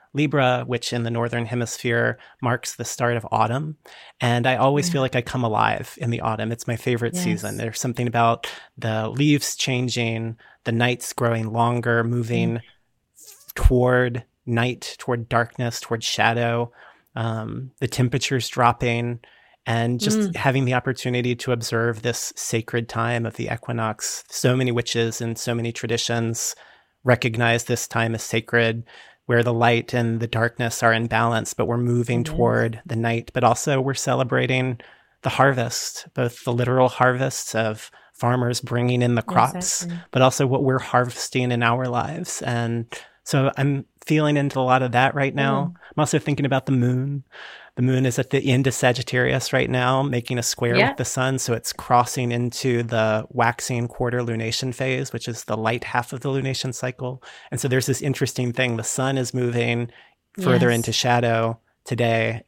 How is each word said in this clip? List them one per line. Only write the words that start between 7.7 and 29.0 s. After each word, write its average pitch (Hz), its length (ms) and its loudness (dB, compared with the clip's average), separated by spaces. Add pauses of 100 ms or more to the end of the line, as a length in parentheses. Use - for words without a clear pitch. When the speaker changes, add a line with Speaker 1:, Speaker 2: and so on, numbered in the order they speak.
Speaker 1:
something 123 260 -2
about 117 400 2 (320)
the 110 300 -2
leaves 143 480 2
changing, 117 800 -2 (280)
the 120 80 -2
nights 123 400 0
growing 113 400 0
longer, 117 500 2
moving 117 540 0
Speaker 2:
Mm. 117 40 -6 (960)
Speaker 1:
toward 123 680 0 (220)
night, 120 520 -4
toward 120 300 -6
darkness, 120 520 -2
toward 113 240 -6
shadow, 117 680 0 (420)
um, 113 560 -6 (100)
the 131 80 -2
temperatures 127 600 0
dropping, 120 720 0 (460)
and 120 320 0
just 214 200 0
Speaker 2:
Mm. 196 180 0
Speaker 1:
having 135 280 2
the 127 100 2
opportunity 123 600 -2
to 127 160 -4
observe 117 500 -2
this 117 340 -4
sacred 117 520 -4
time 117 380 -2
of 110 80 -6
the 120 180 -6
equinox. 117 760 -6
So - 260 2
many 127 160 0
witches 117 500 -2
in 117 160 -4
so 120 180 -4
many 117 180 -4
traditions 117 840 -2 (480)
recognize 120 640 2
this - 240 -2
time 113 260 0
as 110 80 -6
sacred, 117 600 0 (420)